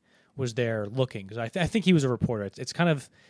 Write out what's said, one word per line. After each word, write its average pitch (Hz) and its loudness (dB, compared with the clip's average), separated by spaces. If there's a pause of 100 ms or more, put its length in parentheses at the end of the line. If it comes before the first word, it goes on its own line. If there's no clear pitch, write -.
(360)
was 123 -4
there 113 -2
looking. 113 -4
'Cause 104 -14
I, 117 -6
th-, 180 -2
I - 2
think 190 0
he 185 8
was 156 6
a 135 2
reporter. 113 0
It's, - -8
it's 127 -10
kind 175 2
of 147 0 (200)